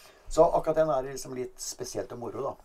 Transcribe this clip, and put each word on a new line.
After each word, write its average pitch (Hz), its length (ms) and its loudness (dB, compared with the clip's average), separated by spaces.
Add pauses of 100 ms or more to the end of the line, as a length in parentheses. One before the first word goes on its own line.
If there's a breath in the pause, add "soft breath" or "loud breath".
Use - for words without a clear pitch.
(280 loud breath)
Så 156 140 6 (100)
akkurat 156 240 2
den 160 140 4
er 131 120 2
liksom 135 320 -8
litt 127 260 -8
spesielt - 520 -8
og 113 60 -12
moro 113 240 -8
da. 139 120 -4 (100)